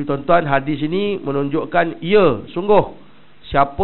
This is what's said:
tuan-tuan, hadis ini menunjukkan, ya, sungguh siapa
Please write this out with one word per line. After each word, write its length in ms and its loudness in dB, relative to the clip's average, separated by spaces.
tuan-tuan, 400 0
hadis 360 0
ini 400 -2
menunjukkan, 800 -2
ya, 480 2
sungguh 360 2
siapa 300 0